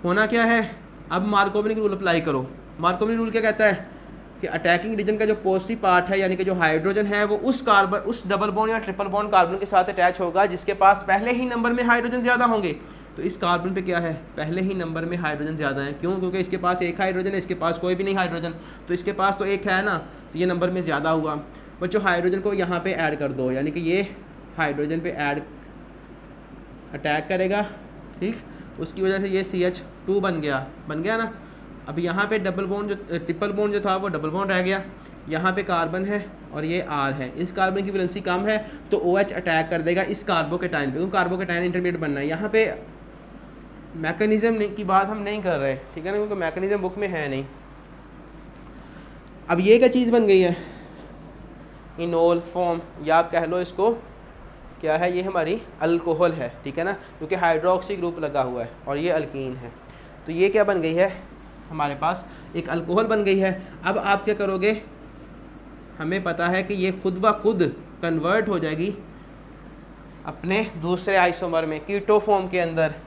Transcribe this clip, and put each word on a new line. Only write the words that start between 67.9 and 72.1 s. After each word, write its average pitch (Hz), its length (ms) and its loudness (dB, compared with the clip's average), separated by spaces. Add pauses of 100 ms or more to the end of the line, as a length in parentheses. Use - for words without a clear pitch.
convert 170 480 2
हो 185 100 2
जाएगी 160 340 -2 (1300)
अपने 185 340 -2 (160)
दूसरे 180 400 0
isomer 175 480 2
में, 156 160 -4
कीटो 202 380 2